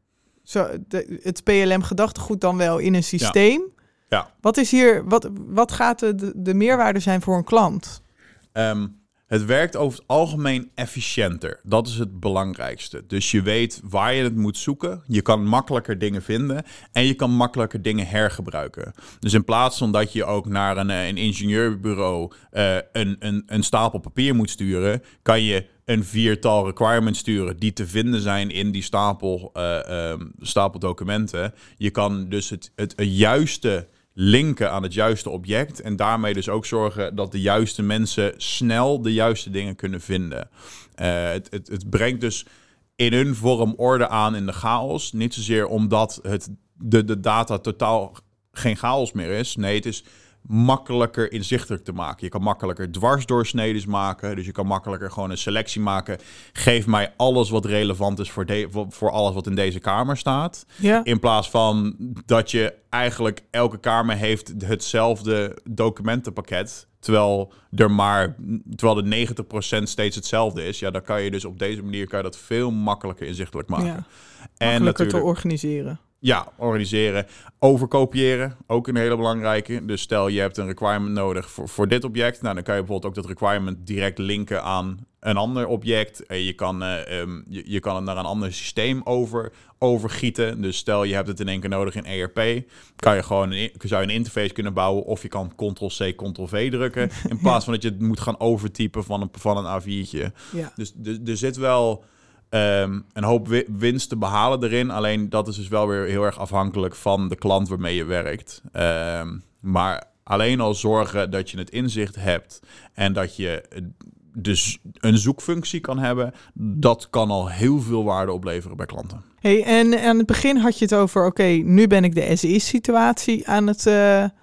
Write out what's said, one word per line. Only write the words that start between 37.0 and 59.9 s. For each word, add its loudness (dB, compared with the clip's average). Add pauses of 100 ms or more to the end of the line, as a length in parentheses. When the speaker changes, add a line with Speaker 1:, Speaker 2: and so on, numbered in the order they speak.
Speaker 2:
dat -6
de -4
juiste 2
mensen 0
snel 0
de 0
juiste 0
dingen -6
kunnen -8
vinden. -6 (460)
Eh, 0
het, -6
het, -10
het -8
brengt 0
dus -4 (500)
in 2
hun 4
vorm 2
orde 4
aan 2
in -4
de -4
chaos. -2
Niet -2
zozeer 0
omdat 2
het, -6 (240)
de, 4
de -2
data 0
totaal -2 (360)
geen -2
chaos 0
meer -4
is. -4
Nee, 0
het -2
is -8 (440)
makkelijker 2
inzichtelijk -4
te -10
maken. -8
Je -6
kan -4
makkelijker -2
dwarsdoorsneden 0
maken. -2
Dus -8
je -10
kan -4
makkelijker -4
gewoon -6
een -6
selectie -4
maken. -2 (360)
Geef 2
mij 2
alles 2
wat 0
relevant 0
is -6
voor -6
de-, -2
voor, -6
voor -2
alles 0
wat -6
in -2
deze -2
kamer -2